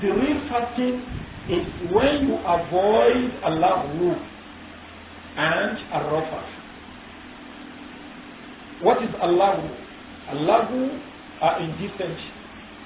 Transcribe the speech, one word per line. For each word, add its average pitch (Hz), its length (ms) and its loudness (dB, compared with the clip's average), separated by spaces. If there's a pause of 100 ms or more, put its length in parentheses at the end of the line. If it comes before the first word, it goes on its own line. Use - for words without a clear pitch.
The 208 100 2
real 277 380 4
fasting 247 540 0 (460)
is 175 180 2 (260)
when 269 360 4
you 220 60 2 (120)
avoid 208 840 4 (140)
Allahu. 160 680 2 (1200)
And 185 420 0 (140)
Ar-Rafath. 151 580 -2 (2250)
What 226 200 6
is 226 80 -2 (120)
Allahu? 175 460 4 (600)
Allahu 226 720 2 (400)
are 160 200 4
indecent 165 580 -4 (680)